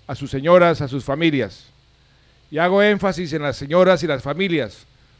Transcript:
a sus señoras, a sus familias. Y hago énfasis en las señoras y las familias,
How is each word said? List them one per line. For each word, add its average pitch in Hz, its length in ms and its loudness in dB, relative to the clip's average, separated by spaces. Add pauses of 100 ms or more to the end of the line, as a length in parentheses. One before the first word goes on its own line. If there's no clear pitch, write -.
a 135 80 -8
sus 135 160 -12
señoras, 170 480 4
a 147 80 -6
sus 127 160 -8
familias. 139 640 -2 (840)
Y 151 80 -4
hago 180 220 2
énfasis 190 520 0
en 156 80 -6
las 143 160 -4
señoras 175 460 4
y 175 40 -2
las 135 160 -4
familias, 147 640 -4 (340)